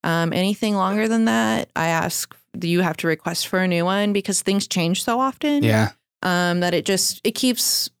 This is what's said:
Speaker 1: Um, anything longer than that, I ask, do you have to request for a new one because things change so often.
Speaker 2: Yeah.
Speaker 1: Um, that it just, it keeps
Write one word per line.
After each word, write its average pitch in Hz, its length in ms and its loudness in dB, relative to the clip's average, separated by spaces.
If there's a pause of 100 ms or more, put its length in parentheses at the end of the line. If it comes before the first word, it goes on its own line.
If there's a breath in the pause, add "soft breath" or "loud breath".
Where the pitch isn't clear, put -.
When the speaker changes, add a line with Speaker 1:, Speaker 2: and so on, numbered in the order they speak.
Speaker 1:
Um, 165 260 2
anything 202 440 0
longer 202 340 0
than 226 160 2
that, 226 500 0
I 160 120 0
ask, - 460 -2 (240)
do 175 120 -4
you 175 120 2
have 160 160 0
to 170 100 -2
request 160 400 -2
for 185 120 0
a 185 80 2
new 170 160 2
one 202 300 0
because 196 280 -2
things 196 240 0
change 175 380 0
so 240 160 0
often. 285 440 0
Speaker 2:
Yeah. 110 280 2 (320)
Speaker 1:
Um, 175 380 0
that 175 120 0
it 175 120 0
just, - 400 -2
it 226 100 2
keeps - 540 0 (120)